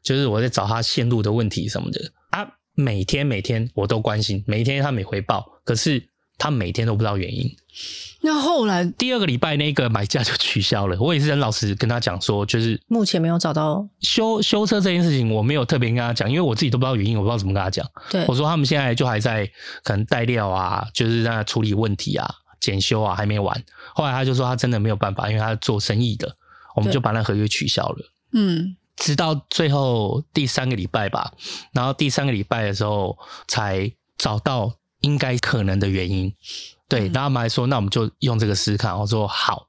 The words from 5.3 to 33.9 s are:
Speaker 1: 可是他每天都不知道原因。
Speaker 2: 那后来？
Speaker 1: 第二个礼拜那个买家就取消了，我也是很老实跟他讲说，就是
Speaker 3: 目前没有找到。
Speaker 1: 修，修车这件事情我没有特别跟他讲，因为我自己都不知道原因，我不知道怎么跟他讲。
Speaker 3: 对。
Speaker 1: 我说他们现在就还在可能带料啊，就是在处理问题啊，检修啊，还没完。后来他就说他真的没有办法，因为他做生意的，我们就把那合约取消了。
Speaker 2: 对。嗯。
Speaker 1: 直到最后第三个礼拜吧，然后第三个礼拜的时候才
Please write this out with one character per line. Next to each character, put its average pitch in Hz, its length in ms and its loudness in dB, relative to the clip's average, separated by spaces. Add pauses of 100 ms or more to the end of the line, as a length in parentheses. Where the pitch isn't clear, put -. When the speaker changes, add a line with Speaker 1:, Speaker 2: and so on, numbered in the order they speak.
Speaker 1:
可 123 80 0
是 131 360 -2 (280)
他 151 140 -2
每 98 200 -2
天 113 140 -2
都 113 80 2
不 104 60 0
知 113 60 2
道 101 120 0
原 92 160 -4
因。 - 160 -4 (720)
Speaker 2:
那 311 180 0
后 277 280 2
来？ 180 180 2 (140)
Speaker 1:
第 254 140 0
二 240 40 0
个 202 80 0
礼 123 100 0
拜 147 220 0
那 147 160 0
个 131 160 2
买 107 160 0
家 127 160 -2
就 113 140 -2
取 - 260 0
消 101 240 0
了， 90 140 0
我 147 120 2
也 151 80 2
是 147 120 2
很 143 80 2
老 117 120 2
实 101 220 -2
跟 110 160 0
他 120 100 0
讲 87 220 -2
说， 101 240 0
就 117 140 0
是 113 260 0
Speaker 3:
目 226 180 2
前 180 160 0
没 165 80 2
有 170 120 2
找 160 120 0
到。 156 320 0 (180)
Speaker 1:
修， 220 420 2
修 214 200 2
车 208 160 2
这 190 120 2
件 175 100 2
事 170 80 4
情 120 240 2
我 107 80 2
没 135 140 2
有 127 100 2
特 143 140 2
别 113 100 2
跟 117 80 0
他 120 160 0
讲， 110 160 0
因 135 60 2
为 180 60 2
我 139 120 2
自 110 100 0
己 135 60 2
都 123 80 2
不 127 80 2
知 - 0 -
道 131 100 0
原 101 80 2
因， 110 140 2
我 101 60 0
不 101 40 2
知 113 40 2
道 120 40 0
怎 98 120 0
么 98 40 0
跟 98 80 2
他 92 80 0
讲。 - 160 -2 (280)
Speaker 3:
对。 180 160 0
Speaker 1:
我 123 80 2
说 147 120 2
他 170 80 2
们 147 80 2
现 143 160 2
在 127 140 2
就 127 140 2
还 110 120 0
在 110 300 0 (340)
可 104 120 0
能 107 100 2
带 120 200 0
料 117 220 0
啊， 95 460 -2
就 113 140 0
是 117 160 2
在 113 220 0
处 113 180 -2
理 107 100 2
问 104 220 2
题 98 200 -4
啊， - 140 -2 (320)
检 98 180 0
修 107 220 2
啊， 98 140 0
还 104 100 -2
没 104 140 0
完。 98 200 0 (360)
后 156 100 4
来 135 60 0
他 131 120 0
就 131 120 2
说 127 100 2
他 127 100 0
真 123 140 0
的 117 100 2
没 107 100 2
有 104 60 0
办 104 200 -2
法， 101 140 -2
因 107 40 -2
为 107 80 0
他 113 140 -2
做 110 240 -2
生 107 200 0
意 117 160 0
的， - 160 -8 (440)
我 113 60 2
们 170 120 2
就 135 60 2
把 113 100 0
那 110 140 0
合 101 100 0
约 104 140 2
取 73 200 -2
消 - 140 0
了。 - 160 -4 (340)
Speaker 2:
对。 220 100 2
嗯。 180 360 0 (200)
Speaker 1:
直 147 180 0
到 160 240 0 (120)
最 156 180 2
后 127 540 0 (100)
第 143 140 0
三 131 200 0
个 127 80 0
礼 90 120 -4
拜 107 200 -2
吧， - 240 -4 (400)
然 127 140 0
后 135 80 0
第 143 160 2
三 139 160 0
个 135 60 0
礼 101 100 0
拜 113 220 -2
的 101 100 0
时 101 100 -2
候 104 320 0 (320)
才 101 440 0 (260)